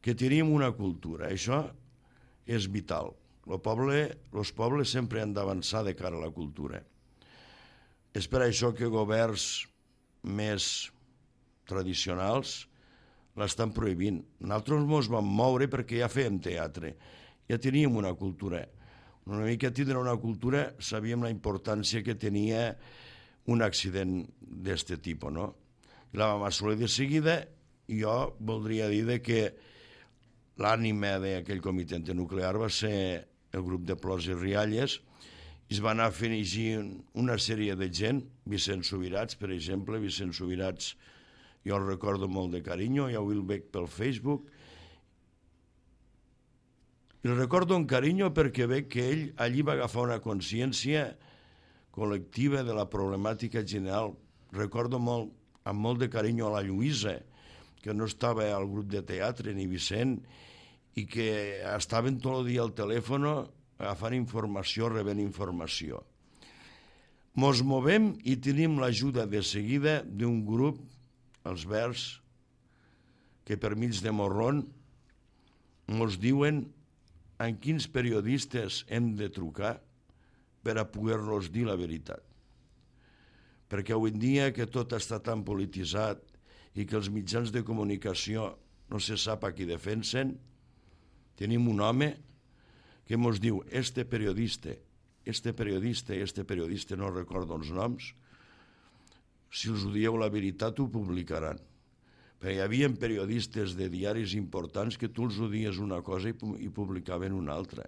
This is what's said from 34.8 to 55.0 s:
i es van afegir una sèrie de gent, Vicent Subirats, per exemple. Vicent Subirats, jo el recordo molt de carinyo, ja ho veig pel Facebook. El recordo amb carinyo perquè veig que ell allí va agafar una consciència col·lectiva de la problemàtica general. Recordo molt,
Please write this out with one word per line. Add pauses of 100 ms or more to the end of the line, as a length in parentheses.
i
es
van
afegir (400)
una
sèrie
de
gent, (240)
Vicent
Subirats,
per
exemple.
Vicent
Subirats, (720)
jo
el
recordo
molt
de
carinyo,
ja
ho
veig
pel
Facebook. (2750)
El
recordo
amb
carinyo
perquè
veig
que
ell (160)
allí
va
agafar
una
consciència (840)
col·lectiva
de
la
problemàtica
general. (400)
Recordo
molt, (320)